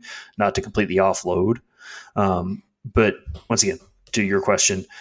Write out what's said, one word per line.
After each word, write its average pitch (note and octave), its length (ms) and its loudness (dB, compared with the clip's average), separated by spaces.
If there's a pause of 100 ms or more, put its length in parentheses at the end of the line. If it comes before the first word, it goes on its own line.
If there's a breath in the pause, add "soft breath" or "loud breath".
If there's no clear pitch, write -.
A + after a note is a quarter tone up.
(380 loud breath)
not G2+ 180 2
to F#2+ 60 -2
completely G2 340 -2
offload. F#2+ 640 2 (580 loud breath)
Um, F#2+ 480 -2 (220)
but A2 300 2 (340)
once A2+ 120 0
again, G2 180 -2 (340)
to G#2+ 100 2
your G2 180 2
question, - 440 0 (160 loud breath)